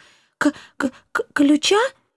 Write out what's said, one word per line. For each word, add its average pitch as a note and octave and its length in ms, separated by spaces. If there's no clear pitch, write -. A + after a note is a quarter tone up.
"К-, D4 160
к-, B3+ 140
к-, - 220
ключа?" D4+ 480